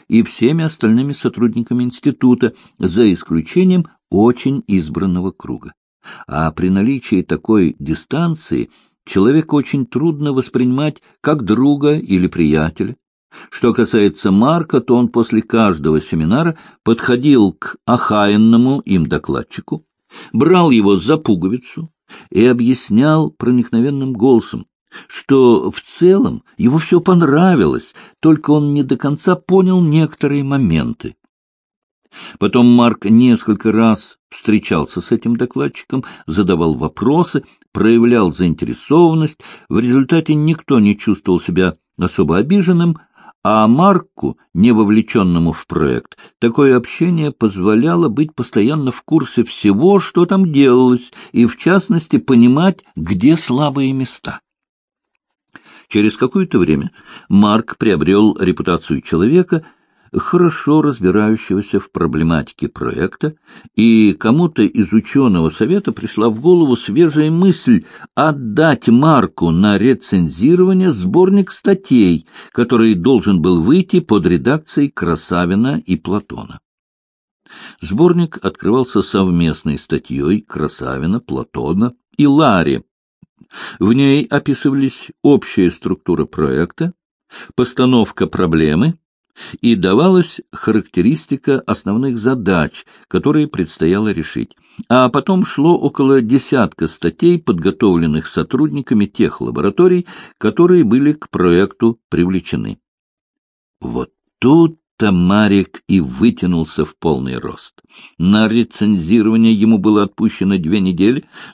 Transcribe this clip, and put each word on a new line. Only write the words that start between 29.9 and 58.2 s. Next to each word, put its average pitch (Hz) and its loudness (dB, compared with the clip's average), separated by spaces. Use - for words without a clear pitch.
моменты. 82 -2
Потом 120 2
Марк 120 4
несколько 113 2
раз 110 0
встречался - -2
с - -8
этим 117 -2
докладчиком, 131 -6
задавал 85 0
вопросы, 123 -2
проявлял 113 2
заинтересованность. 156 0
В - -2
результате 135 0
никто 151 0
не 101 2
чувствовал 95 -2
себя 90 -2
особо 87 -2
обиженным, 170 0
а 107 2
Марку, 156 0
не 113 4
вовлеченному 101 0
в - -20
проект, 67 -4
такое 127 2
общение 160 -2
позволяло 113 0
быть 151 -4
постоянно 127 -2
в - -12
курсе 135 -2
всего, 139 0
что 170 -2
там 190 0
делалось, 127 2
и, 120 2
в 117 -2
частности, 170 0
понимать, 131 2
где 98 0
слабые 139 -2
места. - -10
Через 107 0
какое-то 180 -2
время 78 0
Марк 104 2
приобрел 98 2